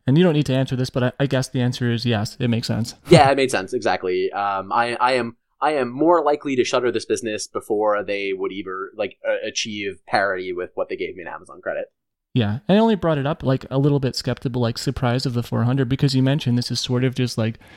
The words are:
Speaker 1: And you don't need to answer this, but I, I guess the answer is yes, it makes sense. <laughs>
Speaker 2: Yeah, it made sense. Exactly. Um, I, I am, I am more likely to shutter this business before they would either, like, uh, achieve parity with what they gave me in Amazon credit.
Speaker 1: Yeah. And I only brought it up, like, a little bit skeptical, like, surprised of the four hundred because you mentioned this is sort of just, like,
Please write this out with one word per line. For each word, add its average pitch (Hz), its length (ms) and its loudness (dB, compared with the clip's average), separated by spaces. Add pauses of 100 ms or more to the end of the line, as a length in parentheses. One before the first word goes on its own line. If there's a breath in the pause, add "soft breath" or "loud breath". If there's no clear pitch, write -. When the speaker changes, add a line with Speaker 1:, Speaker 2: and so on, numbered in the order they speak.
Speaker 1:
And 135 100 6
you 175 60 8
don't 175 100 4
need 147 120 2
to 131 100 0
answer 131 200 0
this, 127 140 -2
but 131 140 -2
I, 127 160 2
I 139 60 0
guess 131 240 0
the 131 120 -2
answer 123 300 0
is 117 140 -2
yes, 107 340 -2
it 123 100 0
makes 117 180 0
sense. 113 340 -4
<laughs> - 80 -4
Speaker 2:
Yeah, 151 200 8
it 143 60 2
made 135 160 2
sense. 95 220 -4
Exactly. 92 580 0
Um, 98 400 -4
I, 117 240 0
I 127 180 2
am, 117 220 -2 (240)
I 151 140 2
am 131 160 0
more 156 340 4
likely 147 320 0
to 120 80 4
shutter 123 280 0
this 110 140 -2
business 107 420 -4
before 104 560 0
they 98 280 -4
would 95 220 -4
either, 95 420 -8
like, 104 220 -6 (100)
uh, 110 80 0 (100)
achieve 104 640 -6
parity 95 460 -2
with 87 220 -8
what - 120 -4
they 104 80 -8
gave 87 220 -8
me 87 60 -14
in 82 40 -12
Amazon 78 340 -16
credit. 78 260 -6 (460)
Speaker 1:
Yeah. 110 340 0
And 190 100 4
I 220 40 4
only 226 140 4
brought 165 220 0
it 135 80 -2
up, - 180 -4
like, 131 260 0
a 135 80 -4
little 143 220 4
bit 127 160 -2
skeptical, 123 460 -4
like, 117 160 0
surprised 127 480 -2
of 127 80 -2
the 120 100 -2
four 113 200 -2
hundred 123 260 2
because 139 260 2
you 131 80 4
mentioned 135 340 2
this 123 140 -2
is 123 80 -4
sort 123 240 0
of 131 120 0
just, 123 220 -2
like, 113 220 -2 (180 loud breath)